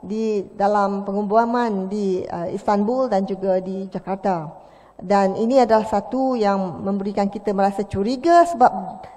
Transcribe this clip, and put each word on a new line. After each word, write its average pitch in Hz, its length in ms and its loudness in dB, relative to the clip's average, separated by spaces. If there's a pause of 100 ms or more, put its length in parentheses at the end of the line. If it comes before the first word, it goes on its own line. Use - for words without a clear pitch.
di 214 480 -2
dalam 202 480 0
pengeboman 208 880 0
di, 196 400 -2
uh, 170 240 -6
Istanbul 214 560 0
dan 196 160 2
juga 190 320 -2
di 190 320 -6
Jakarta. 180 640 -4 (440)
Dan 190 400 2
ini 233 200 2
adalah 220 320 4
satu 254 480 -2
yang 196 480 -2
memberikan 202 440 -2
kita 208 240 -4
merasa 196 320 0
curiga 262 600 4
sebab 202 560 0 (160)